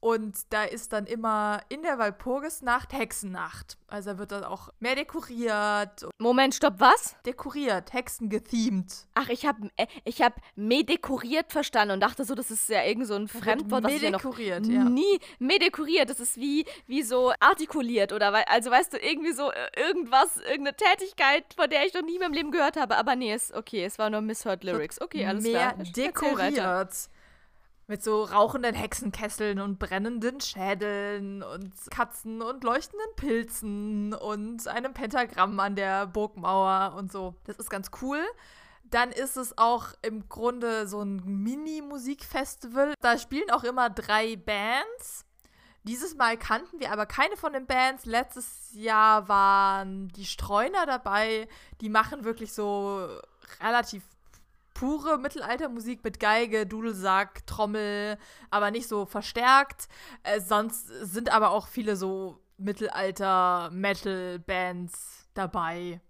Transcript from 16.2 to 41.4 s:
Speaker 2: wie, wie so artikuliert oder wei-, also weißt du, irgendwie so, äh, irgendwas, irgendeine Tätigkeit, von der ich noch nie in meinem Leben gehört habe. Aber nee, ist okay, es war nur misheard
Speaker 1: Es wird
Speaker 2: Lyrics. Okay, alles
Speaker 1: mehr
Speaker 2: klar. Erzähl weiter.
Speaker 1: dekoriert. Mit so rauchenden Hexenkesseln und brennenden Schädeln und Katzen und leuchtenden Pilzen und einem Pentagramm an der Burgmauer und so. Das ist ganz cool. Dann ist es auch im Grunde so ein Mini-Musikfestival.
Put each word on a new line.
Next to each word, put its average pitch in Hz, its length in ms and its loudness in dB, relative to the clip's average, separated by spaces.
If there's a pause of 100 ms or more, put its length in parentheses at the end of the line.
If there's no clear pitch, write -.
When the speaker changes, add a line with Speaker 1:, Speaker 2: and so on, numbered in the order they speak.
Speaker 2:
wie, 285 300 0 (200)
wie 269 180 -2
so 247 360 4
artikuliert 254 720 4
oder 202 220 2
wei-, 220 160 4
also 233 220 4
weißt 254 200 6
du, 269 60 -6
irgendwie 311 340 -2
so, 269 200 -2
äh, - 160 -4 (200)
irgendwas, 302 480 4
irgendeine 277 400 -2
Tätigkeit, 359 680 4 (100)
von 339 140 2
der 294 160 4
ich 370 80 0
noch 359 80 -2
nie 330 140 -4
in 370 40 -4
meinem 359 140 -2
Leben 294 180 -2
gehört 320 240 2
habe. 254 220 2
Aber 247 180 2
nee, 240 180 -2
ist - 200 -4
okay, 220 320 -4
es 202 120 -8
war 214 120 0
nur 214 100 -2
misheard 214 460 -4
Speaker 1:
Es - 0 -
wird 180 100 0
Speaker 2:
Lyrics. 160 260 -4
Okay, 269 240 -4
alles 202 180 -2
Speaker 1:
mehr 247 280 2
Speaker 2:
klar. - 80 -6
Erzähl 185 280 -4
weiter. 359 40 -2
Speaker 1:
dekoriert. 190 840 0 (920)
Mit 208 160 -8
so 214 220 0
rauchenden 233 520 4
Hexenkesseln 214 840 -4
und 196 180 -4
brennenden 226 600 -4
Schädeln 202 1040 -4
und 190 300 -12 (180)
Katzen 226 500 -4
und 247 220 -8
leuchtenden 311 420 -2 (120)
Pilzen 214 960 -4
und 214 560 -8
einem 247 240 -4
Pentagramm 220 680 -2
an 202 160 0
der 196 320 0
Burgmauer 190 880 0
und 190 140 -8
so. 185 320 -8
Das - 140 -14
ist - 120 -12
ganz 196 220 -6 (100)
cool. 277 180 -2 (640)
Dann 240 260 0
ist 269 240 -4
es 254 220 -8
auch 233 300 4 (140)
im 220 280 -8
Grunde 233 580 -2
so 208 140 -8
ein 196 240 -4
Mini-Musikfestival. 277 1800 -4